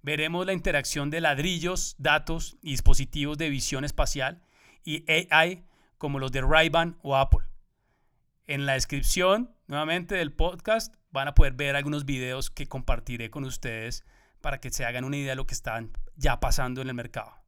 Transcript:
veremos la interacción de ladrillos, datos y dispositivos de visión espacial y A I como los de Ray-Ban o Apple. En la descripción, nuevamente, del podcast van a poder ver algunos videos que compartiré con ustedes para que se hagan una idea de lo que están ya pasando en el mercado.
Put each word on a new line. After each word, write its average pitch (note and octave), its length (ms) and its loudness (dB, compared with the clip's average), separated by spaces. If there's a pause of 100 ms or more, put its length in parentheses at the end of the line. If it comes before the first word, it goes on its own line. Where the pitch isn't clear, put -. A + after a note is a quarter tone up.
veremos D#3 440 -2
la F#3+ 60 -2
interacción D#3 580 -2
de E3 100 -4
ladrillos, E3 760 -2
datos D3+ 640 -2
y D#3 100 -12
dispositivos C#3+ 680 4
de D#3+ 120 -2
visión C#3 340 -4
espacial C#3+ 580 -4 (420)
y - 200 -8 (260)
A D#3+ 160 6
I F3+ 180 -8 (320)
como C#3 220 -6
los C3 140 -4
de C3+ 100 -2
Ray-Ban D#3+ 600 4
o C3+ 140 -2
Apple. - 300 4 (1000)
En C#3+ 200 -4
la C3+ 80 0
descripción, F3+ 800 0 (120)
nuevamente, E3 480 -4
del D#3+ 180 -2
podcast F#3 640 0 (160)
van C#3 180 -4
a C#3+ 60 -8
poder C#3 200 10
ver C#3 220 -2
algunos C#3+ 280 -2
videos C3 460 -4
que - 160 -8
compartiré A#2 640 -4
con C#3 140 -10
ustedes A#2 600 -8 (360)
para C#3 200 -6
que B2 100 -10
se B2+ 140 -4
hagan B2 200 -4
una C#3 120 -4
idea C#3 140 -6
de C3 60 -4
lo C3 100 -4
que - 80 -4
están A2+ 380 -8 (240)
ya C3+ 240 0
pasando B2+ 400 0
en C3 80 -6
el B2+ 60 -8
mercado. A2+ 380 -10 (160)